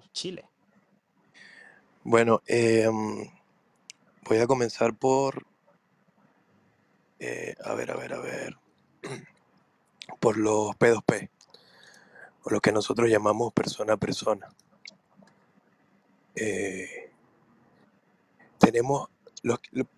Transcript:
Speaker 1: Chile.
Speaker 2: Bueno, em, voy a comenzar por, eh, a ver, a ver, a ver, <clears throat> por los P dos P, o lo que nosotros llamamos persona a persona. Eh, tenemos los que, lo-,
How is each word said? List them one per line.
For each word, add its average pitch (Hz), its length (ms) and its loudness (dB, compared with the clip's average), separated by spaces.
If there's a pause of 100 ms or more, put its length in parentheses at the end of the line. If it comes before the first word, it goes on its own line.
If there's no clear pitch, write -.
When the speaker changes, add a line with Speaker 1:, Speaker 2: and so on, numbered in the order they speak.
(140)
Speaker 1:
Chile. - 320 -10 (1600)
Speaker 2:
Bueno, 117 440 4
em, 113 800 2 (920)
voy 110 160 2
a 117 80 2
comenzar 117 480 0
por, 135 500 0 (1700)
eh, - 340 -10 (100)
a 57 120 -6
ver, - 160 -6
a - 60 -6
ver, - 160 -10
a - 60 -8
ver, - 380 -10 (460)
<clears throat> - 1160 -20
por 110 180 0
los 107 400 0
P 120 120 4
dos 110 140 2
P, 101 260 -2 (1120)
o - 60 -6
lo 104 120 0
que 104 100 4
nosotros 107 380 2
llamamos 107 440 2
persona - 400 -2
a 104 40 2
persona. 101 500 -4 (1900)
Eh, 95 720 -6 (1500)
tenemos 123 500 4 (340)
los 117 160 -2
que, - 140 -20
lo-, 127 240 -6